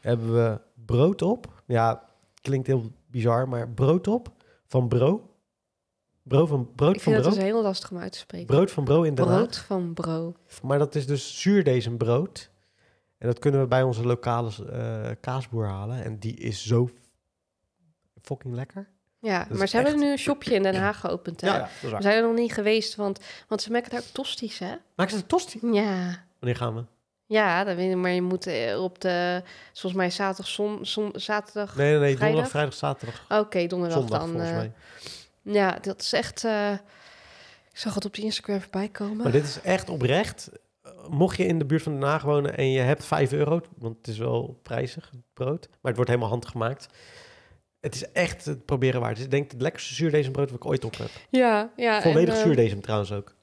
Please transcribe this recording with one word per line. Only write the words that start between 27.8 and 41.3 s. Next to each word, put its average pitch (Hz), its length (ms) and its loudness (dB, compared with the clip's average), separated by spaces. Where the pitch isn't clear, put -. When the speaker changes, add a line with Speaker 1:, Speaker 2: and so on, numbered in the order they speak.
Speaker 2:
ik, 185 60 0
maar 180 140 0
je 180 100 2
moet, 185 260 -2
eh, 117 360 -2
op 180 180 -6
de, 180 400 0
volgens - 280 -8
mij 185 160 2
zaterdag, 190 380 -4
zon-, 208 380 -4
zon-, 208 300 -4
zaterdag, 208 600 -6
Speaker 1:
Nee, 143 160 4
nee, 151 80 6
nee, 139 180 4
Speaker 2:
vrijdag? - 80 -8
Speaker 1:
donderdag, 160 260 2
vrijdag, 147 220 0
zaterdag. 131 520 -6
Speaker 2:
Oké, 196 280 0
donderdag 170 320 0
Speaker 1:
Zondag, 120 200 0
Speaker 2:
dan, 165 100 -4
Speaker 1:
volgens 165 200 -4
Speaker 2:
eh. 165 80 -2
Speaker 1:
mij. 110 140 -4
Speaker 2:
Ja, 202 400 2
dat 190 200 -8
is - 120 -4
echt, - 300 -4
eh, 208 280 0
ik - 60 -20
zag - 160 -6
het 208 120 -4
op 202 80 -8
de 208 80 -10
Instagram 208 400 -4
voorbij 196 280 -6
komen. 214 340 -6
Speaker 1:
Maar 233 80 2
dit 147 120 4
is - 180 -8
echt 185 280 -2
oprecht. 131 600 -2
Mocht 165 280 2